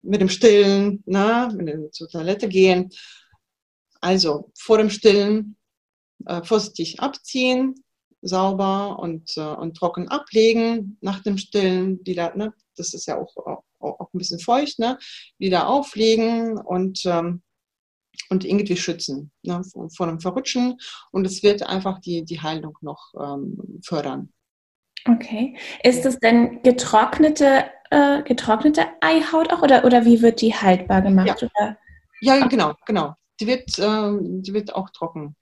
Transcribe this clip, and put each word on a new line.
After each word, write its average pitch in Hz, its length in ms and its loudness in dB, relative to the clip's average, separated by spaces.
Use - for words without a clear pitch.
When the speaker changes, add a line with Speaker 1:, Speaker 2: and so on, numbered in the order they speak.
Speaker 1:
Mit 202 180 -2
dem 190 80 4
Stillen, 202 760 4
ne? 220 500 0
Mit 170 120 -6
dem 151 240 -10
zur 165 160 -16
Toilette 190 400 -6
gehen. 185 420 2
Also 165 580 -2
vor 220 200 2
dem 214 120 2
Stillen, 208 680 2
äh, 170 160 -8
vorsichtig 208 580 -4
abziehen, 262 800 -2
sauber 190 760 -2
und, 165 380 -10
äh, 156 40 -8
und 156 360 -10
trocken 180 320 -4
ablegen. 226 920 0
Nach 190 220 -6
dem 196 160 -4
Stillen 190 680 -2
wieder, 170 320 -6
ne? 214 160 -6
Das - 180 -10
ist - 120 -14
ja - 120 -6
auch, - 180 -12
auch, - 280 -14
auch - 340 -12
ein 185 40 -6
bisschen 175 220 -8
feucht, 277 380 -2
ne? 233 200 -4
Wieder 185 300 0
auflegen 226 920 0
und, 185 460 -6
ähm, 175 380 -2
und 190 160 0
irgendwie 202 320 -2
schützen, 151 560 -8
ne? 175 200 -6
Vor, 165 180 -14
vor 170 160 -6
dem 165 140 -6
Verrutschen. 247 580 -4
Und 190 160 -2
es 190 160 -8
wird 202 220 2
einfach 190 360 -6
die, 170 240 -8
die 165 160 -12
Heilung 156 400 -8
noch, - 400 -16
ähm, - 640 -12
fördern. 139 480 -8
Speaker 2:
Okay. 226 480 0
Ist 247 220 4
Speaker 1:
Ja. 269 60 2
Speaker 2:
es 247 100 -6
denn 233 420 4
getrocknete, 269 1000 4
äh, 285 320 4
getrocknete 247 640 2
Eihaut 320 520 2
auch 349 100 0
oder, 262 220 6
oder 240 200 6
wie 233 180 8
wird 233 180 4
die 226 140 2
haltbar 190 480 2
gemacht, 190 400 2
Speaker 1:
Ja. 233 60 -6
Speaker 2:
oder? 214 280 -2
Speaker 1:
Ja, 262 160 4
ja, 262 100 4
Speaker 2:
Okay. 247 100 0
Speaker 1:
genau, 156 180 0
genau. 160 280 -2
Die 214 80 -4
wird, 254 320 -4
ähm, 202 600 -2
die 196 120 -10
wird 208 220 -6
auch 190 140 -8
trocken. 156 500 -12